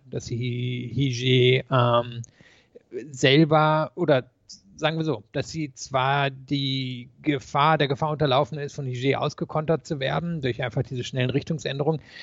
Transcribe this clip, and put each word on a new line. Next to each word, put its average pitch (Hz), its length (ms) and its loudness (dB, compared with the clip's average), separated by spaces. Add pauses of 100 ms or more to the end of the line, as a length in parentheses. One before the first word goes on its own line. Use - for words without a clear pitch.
(100)
dass 127 160 -8
sie 123 680 -4
Hige, 127 800 2
ähm, 120 520 2 (880)
selber 156 840 4
oder 147 300 2 (520)
sagen 156 200 -2
wir 160 80 -2
so, 127 280 -2
dass 139 180 -4
sie 151 240 -8
zwar 139 560 0
die 135 800 -6 (140)
Gefahr, 151 560 2
der 147 100 2
Gefahr 151 240 -2
unterlaufen 147 460 0
ist, 143 180 -10
von 139 100 -6
Hige 127 340 0
ausgekontert 156 640 -2
zu 156 140 -6
werden, 156 420 -4
durch 123 220 -2
einfach 127 220 -2
diese 123 180 -6
schnellen 127 280 -2
Richtungsänderungen, 143 720 -2 (220)